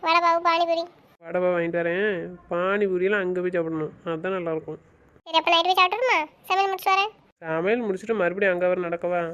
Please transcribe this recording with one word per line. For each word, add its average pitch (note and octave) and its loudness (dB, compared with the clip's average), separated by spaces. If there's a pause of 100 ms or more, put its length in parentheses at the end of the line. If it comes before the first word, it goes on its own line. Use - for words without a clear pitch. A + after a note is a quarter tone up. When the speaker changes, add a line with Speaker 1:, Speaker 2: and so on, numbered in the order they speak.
Speaker 1:
வடை E4 4
பாவு, E4+ 4
பானிபூரி. E4+ 2 (400)
Speaker 2:
வடை E3+ -4
பாவு F3+ 2
வாங்கிட்டு E3+ 0
வரேன். F#3 0 (360)
பானிபூரியெல்லாம் F#3+ 0
அங்க F3+ -2
போய் F3+ -2
சாப்பிடணும், D#3+ -2 (200)
அதான் F3+ -4
நல்லா E3+ -4
இருக்கும். D#3 -10 (460)
Speaker 1:
சரி, D#4+ 0
அப்ப E4+ -2
நைட்டு E4+ 2
போய் F#4+ 2
சாப்பிட்டுருமா? G#4 2 (300)
சமையல் G4 0
முடிச்சுட்டு F#4+ 0
வரேன். G4+ 0 (300)
Speaker 2:
சமையல் F3+ 0
முடிச்சுட்டு G3+ -2
மறுபடியும் F#3 2
அங்க F3+ 0
வர F#3 0
நடக்கவா? F3 -2 (120)